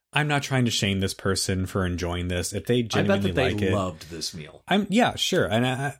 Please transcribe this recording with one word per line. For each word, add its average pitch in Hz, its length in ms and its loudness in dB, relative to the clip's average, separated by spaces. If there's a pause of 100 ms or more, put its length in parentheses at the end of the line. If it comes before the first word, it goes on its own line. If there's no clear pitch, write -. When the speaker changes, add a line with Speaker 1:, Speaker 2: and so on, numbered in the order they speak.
(140)
Speaker 1:
I'm 151 140 2
not 143 140 2
trying 131 240 2
to 113 60 2
shame 98 280 2
this 95 140 0
person 92 540 0
for 95 180 0
enjoying 87 420 -2
this. 90 260 -2
If 101 120 -6
they 123 140 2
Speaker 2:
I - 20 2
bet 113 100 -4
Speaker 1:
genuinely 113 400 2
Speaker 2:
that - 40 -6
they 127 180 2
Speaker 1:
like 104 80 -2
it, 95 120 2
Speaker 2:
loved 92 360 -4
this 80 240 -8
meal. 76 340 -16
Speaker 1:
I'm, 196 220 2
yeah, 196 260 2
sure. 160 300 0
And 110 200 2
I, 127 340 -2